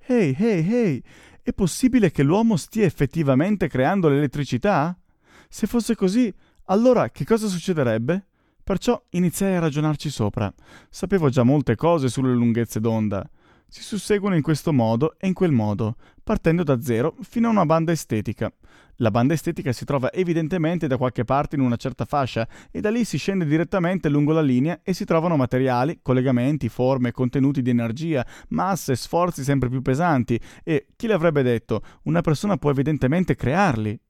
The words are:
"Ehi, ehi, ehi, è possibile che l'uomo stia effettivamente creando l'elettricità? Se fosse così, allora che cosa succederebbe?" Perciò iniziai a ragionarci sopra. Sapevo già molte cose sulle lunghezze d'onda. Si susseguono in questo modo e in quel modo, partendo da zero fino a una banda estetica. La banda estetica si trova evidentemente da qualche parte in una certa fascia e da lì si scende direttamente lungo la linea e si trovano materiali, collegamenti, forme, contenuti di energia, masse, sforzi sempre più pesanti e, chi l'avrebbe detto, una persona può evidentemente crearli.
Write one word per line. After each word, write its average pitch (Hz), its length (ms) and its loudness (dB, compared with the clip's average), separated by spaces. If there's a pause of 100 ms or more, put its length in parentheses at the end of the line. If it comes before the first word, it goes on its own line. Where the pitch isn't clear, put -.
(100)
"Ehi, 190 260 2
ehi, 196 380 0
ehi, 202 280 0 (380)
è - 120 -4
possibile 214 580 2
che 143 140 2
l'uomo 208 320 4
stia - 280 -2
effettivamente 151 840 0
creando 160 400 2
l'elettricità? 147 920 0 (500)
Se - 200 -6
fosse 233 260 -2
così, 202 400 0 (300)
allora 214 460 2
che - 140 -8
cosa 220 220 0
succederebbe?" 160 800 -2 (380)
Perciò 202 360 0 (100)
iniziai 180 440 0
a 175 60 0
ragionarci 151 500 -2
sopra. 104 420 -2 (360)
Sapevo 180 400 0
già 120 160 2
molte 139 320 4
cose 151 320 2
sulle 131 240 0
lunghezze 117 480 0
d'onda. 107 440 -2 (440)
Si - 160 -20
susseguono 202 500 -2
in 151 80 2
questo 160 300 0
modo 117 440 0
e 190 120 -4
in 185 40 0
quel 175 200 0
modo, 107 420 0 (300)
partendo 175 400 0
da 135 160 2
zero 117 400 -2
fino 233 260 -2
a 233 60 0
una 196 120 4
banda 160 280 2
estetica. 110 600 -4 (440)
La 113 140 2
banda 120 220 2
estetica 160 400 -4
si - 140 -8
trova 131 260 -2
evidentemente 165 720 -2
da 127 120 -2
qualche 127 260 -2
parte 143 320 -2
in 135 60 0
una 120 140 0
certa 123 280 -8
fascia 120 420 -2 (240)
e - 100 -8
da 208 100 0
lì 233 140 0
si - 120 -6
scende 185 300 -2
direttamente 156 640 0
lungo 147 220 2
la 160 100 2
linea 139 400 0
e 190 100 -4
si 185 140 -6
trovano 165 300 0
materiali, 131 680 0
collegamenti, 127 680 0
forme, 127 420 0
contenuti 135 520 0
di 123 80 0
energia, 120 560 -2 (220)
masse, 180 480 -2
sforzi 170 460 -2
sempre 131 280 0
più 131 100 -4
pesanti 131 580 0 (240)
e, - 340 -2
chi 233 100 -8
l'avrebbe 165 360 2
detto, 117 380 0 (220)
una 160 180 0
persona 170 380 0
può 147 120 0
evidentemente 143 680 0
crearli. 120 600 0 (120)